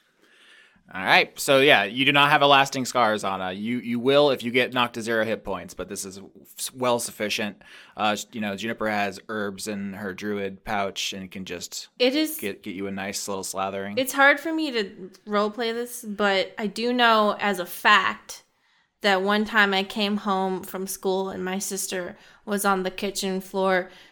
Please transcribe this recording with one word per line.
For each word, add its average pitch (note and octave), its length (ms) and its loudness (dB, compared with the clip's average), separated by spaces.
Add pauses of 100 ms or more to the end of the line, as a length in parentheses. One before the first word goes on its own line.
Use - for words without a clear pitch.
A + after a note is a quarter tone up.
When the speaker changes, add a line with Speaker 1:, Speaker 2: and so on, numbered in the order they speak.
(960)
Speaker 1:
All F#2 80 -8
right. D3+ 360 4
So, C#3 200 4
yeah, C3+ 260 6
you B2 200 -2
do C#3+ 60 6
not C#3+ 200 6
have D3+ 100 6
a C#3+ 60 8
lasting C3+ 380 4
scar, A#2 300 2
Zana. F#2+ 440 -4
You, A#2 200 -4
you A#2 200 -4
will C#3 320 6
if A#2+ 120 -2
you A#2 80 -4
get B2 220 2
knocked B2 220 0
to A#2 60 -4
zero A2 240 0
hit G#2+ 180 -4
points, F2+ 300 -8
but F2+ 160 -10
this G2 160 -10
is F#2+ 140 -14 (380)
s-, - 160 -8
well B2 260 0
sufficient. G#2 640 -4 (360)
Uh, G#2+ 180 2
sh-, G#2 160 -6
you A2+ 100 -8
know, G2+ 140 -4
Juniper A2 340 -4
has G2+ 300 -2 (100)
herbs G2+ 380 -6
in G2+ 260 -6
her G2 200 -8
druid G2+ 520 -6
pouch G2+ 480 -4
and F#2+ 180 -12
can F#2+ 140 -10
just - 420 -10 (120)
Speaker 2:
It B3+ 160 2
is D#4 220 -2
Speaker 1:
get, - 260 -8
get - 120 -8
you - 120 -6
a G2 40 -6
nice G2 360 -6
little G2 160 -4
slathering. G2 540 -6
Speaker 2:
It's C4+ 160 -2
hard C#4 260 6
for E4 140 -6
me D#4 180 -4
to F#3+ 380 -6 (180)
roleplay G#3+ 460 -2
this, A#3+ 300 -8
but G3 560 0
I G#3 80 -2
do A3+ 260 -2
know A3+ 460 4
as G3+ 200 0
a F3 60 -6
fact - 800 2 (580)
that G3 220 4
one G#3 220 2
time G#3 280 4
I F#3+ 100 2
came G3+ 340 -2
home F#3+ 460 -2
from F#3+ 240 -8
school F#3+ 420 -2
and F#3+ 140 -6
my F#3 160 -4
sister F#3+ 580 -6 (280)
was G3+ 200 -2
on F#3+ 180 2
the F#3 80 -4
kitchen F#3+ 500 -4
floor F#3+ 480 0 (220)